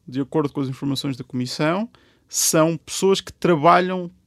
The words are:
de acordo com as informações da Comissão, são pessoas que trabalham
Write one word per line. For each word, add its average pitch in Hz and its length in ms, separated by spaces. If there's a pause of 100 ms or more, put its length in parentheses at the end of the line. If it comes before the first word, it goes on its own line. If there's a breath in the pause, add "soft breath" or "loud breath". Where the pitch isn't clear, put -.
de 131 120
acordo 143 320
com 147 100
as 135 60
informações 135 480
da 127 80
Comissão, 156 640 (420 soft breath)
são 165 460
pessoas - 460
que - 100
trabalham 175 800 (160)